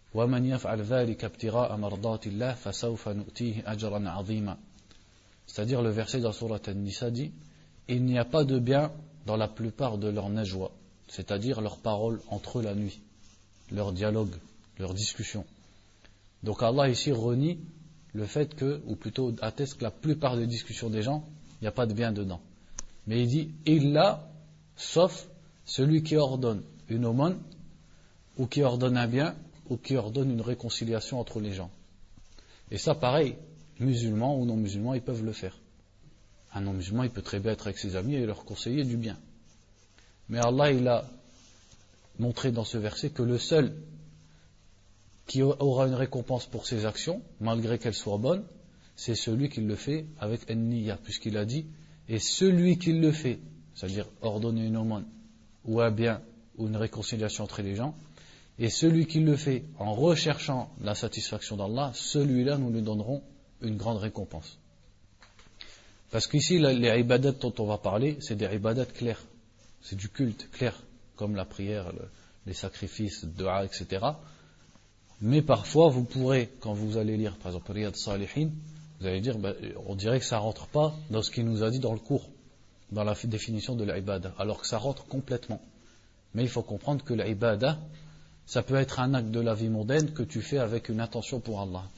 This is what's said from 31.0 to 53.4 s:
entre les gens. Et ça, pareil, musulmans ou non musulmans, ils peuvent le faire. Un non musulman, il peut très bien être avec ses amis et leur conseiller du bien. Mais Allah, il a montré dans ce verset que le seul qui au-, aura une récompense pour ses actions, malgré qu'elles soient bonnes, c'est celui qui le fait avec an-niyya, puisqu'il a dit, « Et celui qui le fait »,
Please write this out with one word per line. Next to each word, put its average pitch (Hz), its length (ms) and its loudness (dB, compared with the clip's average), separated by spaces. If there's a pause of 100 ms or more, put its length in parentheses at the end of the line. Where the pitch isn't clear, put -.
entre 113 200 -4
les 104 140 -4
gens. 92 180 -8 (1000)
Et 104 60 -4
ça, 151 160 2
pareil, 135 440 2 (420)
musulmans 117 580 2
ou 123 80 2
non 113 100 2
musulmans, 107 380 0
ils 123 80 -2
peuvent 113 220 -4
le 110 100 -4
faire. 92 240 -10 (960)
Un 101 80 -4
non 98 120 -2
musulman, 95 300 -2
il 123 60 0
peut 107 120 -8
très 101 180 -4
bien 107 120 0
être 107 160 -4
avec 95 100 -6
ses 95 180 -4
amis 113 200 0
et 123 100 0
leur 104 200 -6
conseiller 127 400 -2
du 120 120 -2
bien. 107 200 -4 (1120)
Mais 113 100 -2
Allah, 131 320 6
il 127 160 4
a 117 180 2 (1120)
montré 123 340 0
dans 113 120 0
ce 113 140 -6
verset 107 320 -4
que 131 140 -2
le 120 140 2
seul 151 360 4 (1500)
qui 131 140 2
au-, 139 180 6
aura 131 280 4
une 131 80 2
récompense 127 500 -2
pour - 200 -8
ses 107 200 0
actions, 165 360 -4 (200)
malgré 113 360 0
qu'elles 110 160 -2
soient 104 240 -2
bonnes, 170 280 2 (500)
c'est - 200 -4
celui 123 340 0
qui 117 120 -6
le 104 140 0
fait 156 300 -4 (140)
avec 110 300 -4
an-niyya, 113 540 0
puisqu'il - 340 -4
a 104 80 0
dit, « 147 200 -4 (420)
Et 110 120 0
celui 180 580 6
qui 175 160 2
le 160 180 6
fait », 127 280 0 (360)